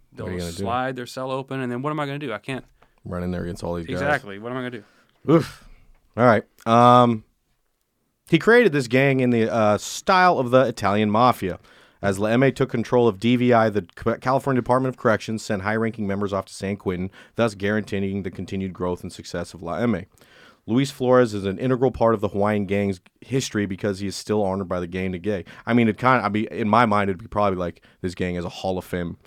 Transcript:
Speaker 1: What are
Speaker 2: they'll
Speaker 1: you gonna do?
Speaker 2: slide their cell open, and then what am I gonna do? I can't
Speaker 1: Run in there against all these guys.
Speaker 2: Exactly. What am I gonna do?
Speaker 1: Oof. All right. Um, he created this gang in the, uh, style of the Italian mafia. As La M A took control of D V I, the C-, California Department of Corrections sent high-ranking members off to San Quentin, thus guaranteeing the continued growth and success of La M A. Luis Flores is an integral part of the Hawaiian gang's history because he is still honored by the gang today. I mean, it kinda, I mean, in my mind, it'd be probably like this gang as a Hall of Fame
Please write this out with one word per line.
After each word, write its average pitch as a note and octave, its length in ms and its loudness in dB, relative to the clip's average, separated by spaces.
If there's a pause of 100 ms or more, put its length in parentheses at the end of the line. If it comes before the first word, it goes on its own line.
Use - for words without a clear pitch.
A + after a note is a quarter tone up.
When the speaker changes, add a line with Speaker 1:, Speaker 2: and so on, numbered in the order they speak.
(160)
Speaker 1:
What A2+ 80 -12
are - 20 -8
Speaker 2:
they'll F#2 80 -8
Speaker 1:
you F2+ 60 -6
gonna E2+ 120 -6
do? E2+ 120 -12
Speaker 2:
slide B2+ 340 -4
their B2 80 -12
cell C3 260 -10
open, C3+ 300 -6
and B2 100 -4
then B2 100 -6
what D3 100 -4
am D#3 100 -6
I C#3+ 40 -4
gonna C#3 140 -8
do? C#3 140 -8
I G#2 60 -8
can't B2+ 260 -10 (400)
Speaker 1:
Run F#2 180 -6
in F2+ 80 -4
there F2 120 -4
against F2 200 -8
all F2 120 -4
these E2+ 100 -8
guys. E2+ 100 -8
Speaker 2:
Exactly. G2+ 440 -4
What A#2 120 -12
am B2+ 60 -8
I C3 40 -8
gonna B2 100 -8 (100)
do? - 20 -20 (480)
Speaker 1:
Oof. - 380 0 (480)
All A2+ 80 4
right. A2 180 6 (240)
Um, A#2+ 560 6 (1040)
he E3 100 4
created A3+ 320 6
this C#3+ 160 0
gang C3 320 2
in B2+ 100 2
the, A2+ 240 2
uh, G#2+ 240 4
style F3+ 640 2
of A#2+ 120 -4
the B2+ 100 8
Italian G#2+ 480 2
mafia. G#2 500 2 (420)
As G2 180 0
La G#2+ 100 0
M A#2+ 140 4
A C3+ 80 4
took B2+ 180 -2
control A#2+ 380 2
of G2 120 0
D A#2 180 2
V B2 160 4
I, A2+ 160 4
the G2+ 160 -2 (120)
C-, A#2 220 -2
California B2+ 420 0
Department B2+ 320 0
of - 60 -20
Corrections A2 440 -2
sent G2+ 180 -4
high-ranking A2 440 -4
members G2 280 -4
off F#2+ 120 -2
to - 80 -20
San G2+ 220 -6
Quentin, F#2 340 -6 (260)
thus A2+ 200 0
guaranteeing G2 680 -2
the F#2 80 -8
continued F#2+ 420 -8
growth F2 300 -6
and F2+ 80 -12
success - 420 -10
of E2 80 -18
La E2 140 -8
M A2+ 200 0
A. E2+ 100 -8 (600)
Luis C3+ 260 -2
Flores B2 420 4
is G2 120 -4
an F#2+ 140 -2
integral B2+ 320 0
part A2+ 220 2
of G2+ 80 -2
the G#2 80 0
Hawaiian G#2 360 0
gang's G2 360 -2 (200)
history A#2+ 440 -2
because F#2+ 340 -4
he G2+ 80 -6
is F#2 80 -8
still G#2 280 -2
honored F#2+ 260 -4
by F#2 100 -4
the F2 80 -6
gang F#2 240 -4
today. F#2 320 -4 (220)
I A#2 80 0
mean, A#2+ 160 4
it G2+ 80 -2
kinda, B2 260 2
I G#2 60 0
mean, G#2+ 220 -2
in G#2+ 180 -4
my A#2 160 6
mind, G#2 240 2
it'd F#2 120 -6
be A2 60 -18
probably G2+ 320 0
like F2 220 -6 (200)
this F#2 140 -6
gang F2+ 220 -4
as F2 80 -6
a F2+ 40 -10
Hall F#2+ 280 -6
of F2+ 80 -8
Fame E2+ 420 -6